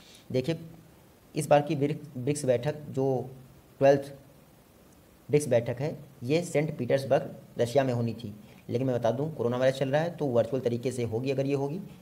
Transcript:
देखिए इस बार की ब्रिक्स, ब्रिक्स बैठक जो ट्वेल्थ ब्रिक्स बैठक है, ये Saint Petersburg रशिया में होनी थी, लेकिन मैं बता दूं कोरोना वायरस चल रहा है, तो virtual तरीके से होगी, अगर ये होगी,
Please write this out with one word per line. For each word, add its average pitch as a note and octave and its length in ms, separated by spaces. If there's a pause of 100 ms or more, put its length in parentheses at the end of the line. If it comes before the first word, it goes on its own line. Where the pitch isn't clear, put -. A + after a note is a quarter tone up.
(320)
देखिए C3 260 (760)
इस C#3+ 140
बार D3 140
की D3+ 140
ब्रिक्स, C#3+ 320 (100)
ब्रिक्स C#3 260
बैठक B2+ 320 (140)
जो C3 400 (500)
ट्वेल्थ C#3 320 (1160)
ब्रिक्स D3 200
बैठक A#2+ 320
है, D3+ 160 (260)
ये D3+ 200
Saint D#3 360
Petersburg C3 800
रशिया C3 240
में B2+ 80
होनी A#2 220
थी, G#2 200 (340)
लेकिन A#2+ 180
मैं B2 100
बता A#2 140
दूं C#3 180
कोरोना A#2+ 280
वायरस C3 220
चल C3+ 100
रहा D3 140
है, E3+ 140
तो D3+ 100
virtual A#2+ 360
तरीके A#2+ 300
से A#2+ 120
होगी, A#2 260
अगर C3+ 160
ये C#3 80
होगी, C#3+ 260 (220)